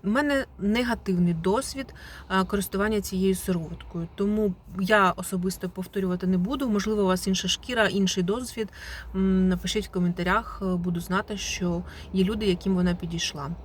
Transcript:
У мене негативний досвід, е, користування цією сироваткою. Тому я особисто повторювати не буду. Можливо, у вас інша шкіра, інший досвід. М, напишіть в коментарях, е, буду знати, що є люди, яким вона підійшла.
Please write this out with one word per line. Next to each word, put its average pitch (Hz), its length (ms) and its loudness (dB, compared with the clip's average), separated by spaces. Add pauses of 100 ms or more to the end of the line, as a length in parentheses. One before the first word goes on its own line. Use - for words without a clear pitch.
У 185 60 0
мене 277 360 2 (140)
негативний 202 720 2
досвід, 220 600 -2 (360)
е, 190 140 2
користування 202 580 0
цією 190 340 2
сироваткою. 170 800 -4
Тому 208 380 0 (260)
я 190 320 6
особисто 180 580 -4
повторювати 185 580 -4
не 185 100 4
буду. 262 320 0
Можливо, 208 340 2
у - 20 4
вас 185 220 2
інша 190 200 0
шкіра, 220 400 0
інший 185 360 2
досвід. 226 460 -2 (460)
М, 190 340 4
напишіть 185 380 0
в - 40 -14
коментарях, 180 680 0
е, 185 140 0
буду 175 240 -2
знати, 190 380 -2
що 180 460 -2 (300)
є 190 100 4
люди, 214 220 0
яким 190 300 2
вона 180 200 4
підійшла. 165 540 -6 (160)